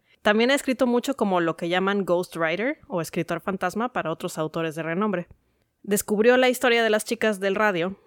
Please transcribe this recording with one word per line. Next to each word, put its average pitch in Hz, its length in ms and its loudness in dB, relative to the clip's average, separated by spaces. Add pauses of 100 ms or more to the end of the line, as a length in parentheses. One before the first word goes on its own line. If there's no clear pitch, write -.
(200)
También 226 300 4
ha 277 40 4
escrito 262 320 0
mucho 240 300 0
como 190 240 2
lo 165 160 0
que 170 140 -6
llaman 190 340 0
ghostwriter 175 840 -2
o 180 140 -4
escritor 165 400 -4
fantasma 196 540 -4
para 160 180 -4
otros 170 240 -6
autores 160 380 -4
de 160 80 -6
renombre. 180 440 -2 (560)
Descubrió 214 540 2
la 254 140 4
historia 233 320 2
de 220 80 2
las 214 160 0
chicas 220 340 -2
del 196 140 0
radio, 196 520 0